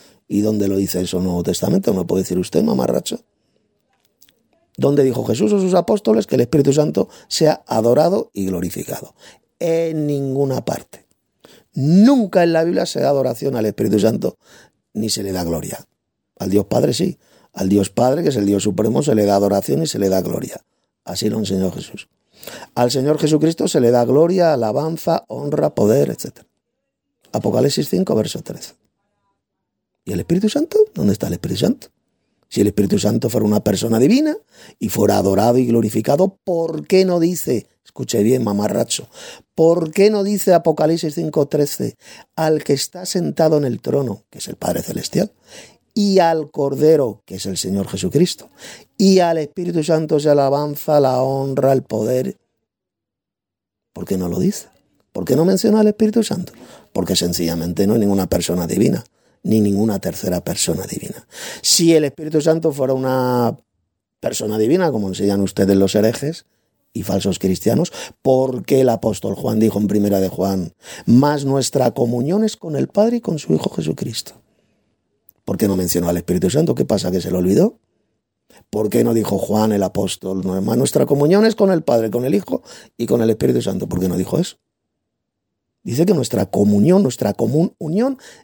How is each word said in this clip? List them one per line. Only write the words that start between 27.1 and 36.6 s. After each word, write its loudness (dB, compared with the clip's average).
Apocalipsis 0
cinco, 0
verso -2
trece. -16
¿Y -10
el -4
Espíritu 0
Santo? -2
¿Dónde 2
está -4
el -4
Espíritu -4
Santo? 0
Si -2
el 6
Espíritu 0
Santo 0
fuera 0
una 2
persona 0
divina 2
y -4
fuera 2
adorado 2
y 2
glorificado, 0
¿por -4